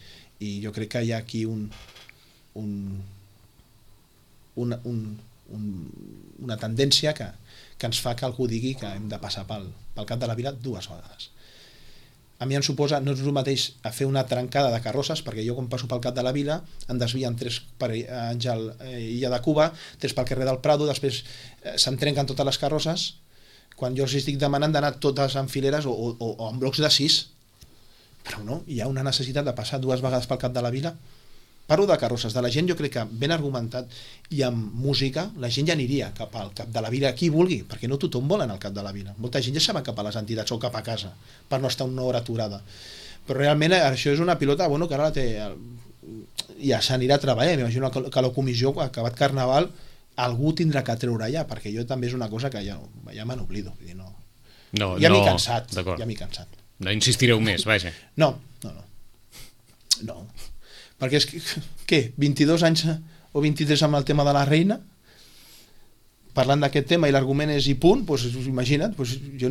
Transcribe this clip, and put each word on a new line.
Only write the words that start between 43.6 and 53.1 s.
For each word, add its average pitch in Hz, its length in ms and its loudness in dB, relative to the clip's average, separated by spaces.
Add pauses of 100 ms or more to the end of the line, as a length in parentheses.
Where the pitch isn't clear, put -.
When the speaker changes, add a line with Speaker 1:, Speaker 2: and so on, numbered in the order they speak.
Speaker 1:
això 143 340 4
és 151 80 4
una 170 180 4
pilota, 143 300 2
bueno, 156 200 0
que 147 100 -4
ara 156 100 2
la 156 80 -2
té 135 80 2 (160)
el, 101 160 -8 (1040)
ja 131 240 2
s'anirà 127 320 4
a 143 80 0
treballar, 139 320 4
m'imagino 123 340 0
que, 127 220 -2
que 131 160 4
la - 80 0
comissió, 131 380 2 (100)
acabat 117 320 -2
Carnaval, 135 540 4 (500)
algú 123 340 2
tindrà 147 320 2
que - 140 0
treure 113 320 0
ja, 156 160 -2
perquè 107 260 -8
jo 117 140 -4
també 127 180 -2
és 123 80 -4
una 120 160 -4
cosa 123 220 -4
que 107 100 -6
ja, 98 140 -6 (400)